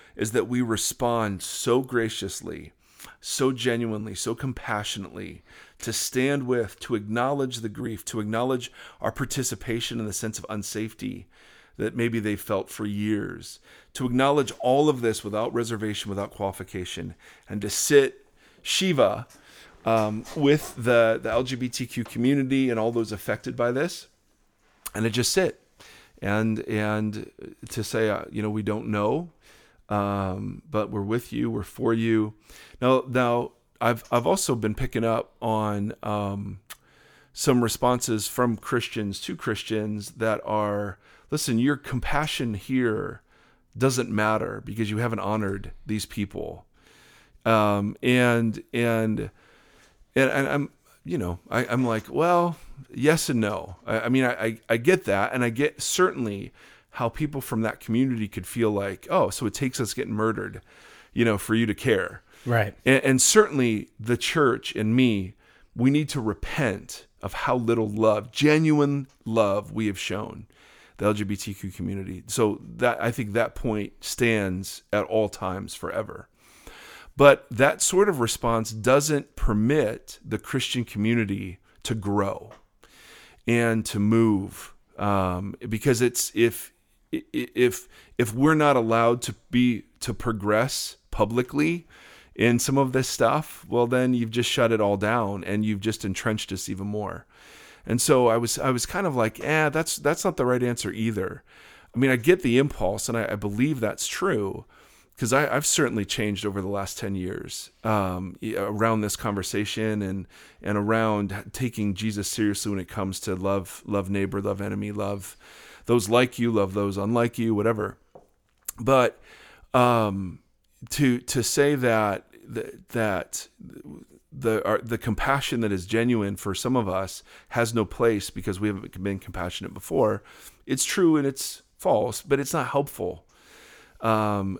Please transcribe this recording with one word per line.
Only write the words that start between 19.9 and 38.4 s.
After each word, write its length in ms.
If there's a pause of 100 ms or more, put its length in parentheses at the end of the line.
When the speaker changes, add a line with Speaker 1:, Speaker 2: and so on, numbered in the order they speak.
Speaker 1:
with 400
the, 460
the 80
L 120
G 140
B 140
T 160
Q 180
community 640
and 100
all 140
those 200
affected 440
by 160
this, 360 (840)
and 100
to 60
just 220
sit 260 (640)
and, 480
and 600 (400)
to 120
say, 280
uh, 200
you 120
know, 80
"We 120
don't 260
know, 420 (580)
um, 720 (100)
but 200
we're 100
with 320
you, 180
we're 120
for 320
you." 400 (480)
Now, 260
now 440 (280)
I've, 320
I've 140
also 280
been 200
picking 280
up 380
on, 600
um, 580 (720)
some 300
responses 680
from 300